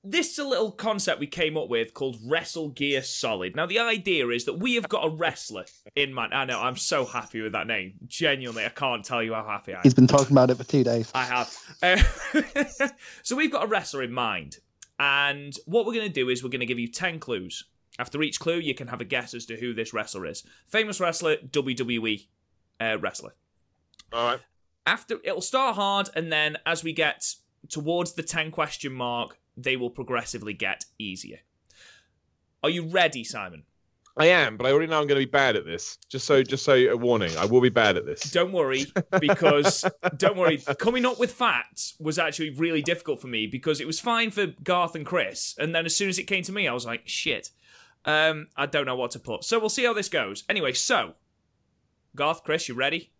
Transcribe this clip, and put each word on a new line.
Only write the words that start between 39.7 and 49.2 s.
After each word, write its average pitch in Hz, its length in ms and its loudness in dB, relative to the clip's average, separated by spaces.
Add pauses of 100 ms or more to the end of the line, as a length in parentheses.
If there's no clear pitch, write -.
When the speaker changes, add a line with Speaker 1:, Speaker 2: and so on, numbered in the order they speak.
Speaker 3:
<laughs> 175 160 -2
Speaker 1:
don't 190 200 4
worry. 165 200 4 (220)
Coming 240 260 2
up 247 140 0
with 240 120 0
facts - 680 -2
was 156 200 -2
actually 156 320 -2
really 156 320 0
difficult 165 380 -2
for 135 60 -14
me 110 200 -2
because 135 340 -2
it 151 60 -6
was 160 120 -4
fine 233 300 0
for 202 180 -2 (160)
Garth 175 320 2
and 156 100 -8
Chris, - 540 -4
and 165 140 -2
then 165 140 0
as 165 80 0
soon 202 140 0
as 180 100 -2
it - 60 -8
came 190 180 -2
to 185 80 -10
me, 196 160 -2
I 123 60 -2
was 120 120 -4
like, 117 220 -6
"Shit, - 420 -4 (560)
um, 156 500 2
I 139 120 -2
don't 143 180 0
know 127 100 -2
what 123 160 -2
to - 80 -12
put." - 260 -8